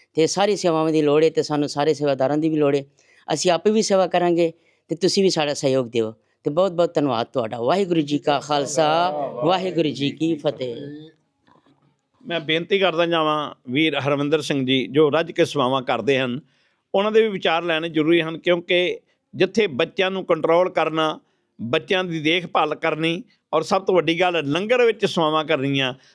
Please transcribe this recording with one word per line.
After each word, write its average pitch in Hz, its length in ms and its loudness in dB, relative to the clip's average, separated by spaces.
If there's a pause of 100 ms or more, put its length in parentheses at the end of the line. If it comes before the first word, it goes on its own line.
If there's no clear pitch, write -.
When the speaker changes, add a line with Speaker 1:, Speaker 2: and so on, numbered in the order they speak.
(140)
Speaker 1:
ਤੇ 160 140 2
ਸਾਰੀ 202 280 0
ਸੇਵਾਵਾਂ 160 360 0
ਦੀ 156 100 2
ਲੋੜ 147 220 4
ਹੈ 160 60 4
ਤੇ 160 140 -2
ਸਾਨੂੰ 147 260 -2
ਸਾਰੇ 147 240 0
ਸੇਵਾਦਾਰਾਂ 139 440 0
ਦੀ 156 120 0
ਵੀ 156 60 -2
ਲੋੜ 143 200 2
ਹੈ। 139 100 -2 (480)
ਅਸੀਂ 165 180 0
ਆਪੇ 165 200 2
ਵੀ 220 100 2
ਸੇਵਾ 190 260 2
ਕਰਾਂਗੇ 170 460 2 (340)
ਤੇ 165 80 -6
ਤੁਸੀਂ 190 280 2
ਵੀ 190 60 4
ਸਾਡਾ 147 240 0
ਸਹਿਯੋਗ 131 340 0
ਦਿਓ। 113 260 -2 (300)
ਤੇ 151 60 -2
ਬਹੁਤ 180 220 0
ਬਹੁਤ 165 240 0
ਧੰਨਵਾਦ 127 320 0
ਤੁਹਾਡਾ। 117 340 -4
ਵਾਹਿਗੁਰੂ 170 400 0
ਜੀ 143 160 -2
ਕਾ 143 220 0
ਖਾਲਸਾ, 151 720 0 (360)
ਵਾਹਿਗੁਰੂ 175 440 0
ਜੀ 135 200 -4
ਕੀ 156 260 -4
ਫਤਿਹ। 127 400 -6 (1500)
Speaker 2:
ਮੈਂ 165 120 -4
ਬੇਨਤੀ 165 400 -2
ਕਰਦਾ 175 260 2
ਜਾਵਾਂ 156 500 -2 (140)
ਵੀਰ 143 300 2
ਹਰਵਿੰਦਰ 147 420 0
ਸਿੰਘ 135 240 -2
ਜੀ, 131 220 0
ਜੋ 147 220 4
ਰੱਜ 165 220 0
ਕੇ 165 140 2
ਸੇਵਾਵਾਂ 135 360 0
ਕਰਦੇ 123 380 0
ਹਨ, 131 220 -4 (540)
ਉਹਨਾਂ 208 160 0
ਦੇ 220 100 6
ਵੀ 226 60 4
ਵਿਚਾਰ 170 360 -2
ਲੈਣੇ 165 260 -2
ਜ਼ਰੂਰੀ 160 320 2
ਹਨ, 160 160 -6
ਕਿਉਂਕਿ 175 600 0 (360)
ਜਿੱਥੇ 185 320 0
ਬੱਚਿਆਂ 165 440 -2
ਨੂੰ 190 140 -6
ਕੰਟਰੋਲ 165 440 2
ਕਰਨਾ, 156 500 -2 (420)
ਬੱਚਿਆਂ 156 420 -2
ਦੀ 165 160 -6
ਦੇਖਭਾਲ 165 560 -2
ਕਰਨੀ, 165 480 -4 (300)
ਔਰ 160 80 2
ਸਭ 190 200 0
ਤੋਂ 190 140 2
ਵੱਡੀ 165 260 2
ਗੱਲ 165 300 0
ਲੰਗਰ 220 340 2
ਵਿੱਚ 214 200 0
ਸੇਵਾਵਾਂ 156 400 0
ਕਰਨੀਆਂ, 139 480 -2 (220)